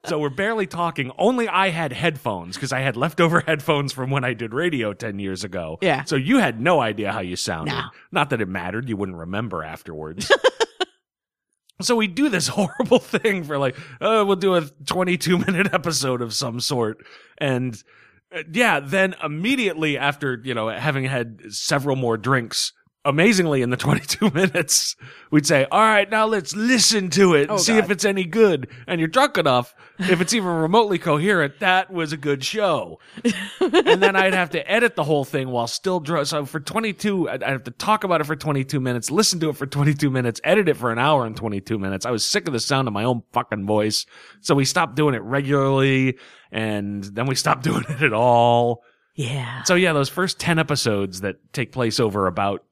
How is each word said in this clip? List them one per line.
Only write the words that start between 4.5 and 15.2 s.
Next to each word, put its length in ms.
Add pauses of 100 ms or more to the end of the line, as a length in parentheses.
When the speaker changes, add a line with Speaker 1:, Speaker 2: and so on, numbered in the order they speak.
Speaker 1:
radio 400
ten 260
years 260
ago. 360
Speaker 2:
Yeah. 220
Speaker 1:
So 140
you 220
had 200
no 220
idea 320
how 80
you 160
sounded. 340
Speaker 2:
No. 120 (280)
Speaker 1:
Not 200
that 100
it 80
mattered. 400
You 80
wouldn't 200
remember 460
afterwards. 760
Speaker 2:
<laughs> 40 (1400)
Speaker 1:
So 140
we 120
do 220
this 180
<laughs> 20
horrible 500
thing 440
for, 140
like, 180 (240)
"Uh, 260
we'll 100
do 200
a 60 (240)
twenty-two 540